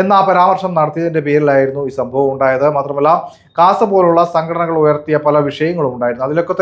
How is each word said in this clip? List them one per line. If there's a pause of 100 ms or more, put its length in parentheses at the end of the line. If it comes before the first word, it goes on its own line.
എന്ന
ആ
പരാമർശം
നടത്തിയതിൻ്റെ
പേരിലായിരുന്നു
ഈ
സംഭവം
ഉണ്ടായത്. (100)
മാത്രമല്ല (460)
കാസ (100)
പോലുള്ള (120)
സംഘടനകൾ
ഉയർത്തിയ (100)
പല (100)
വിഷയങ്ങളും
ഉണ്ടായിരുന്നു.
അതിലൊക്കെ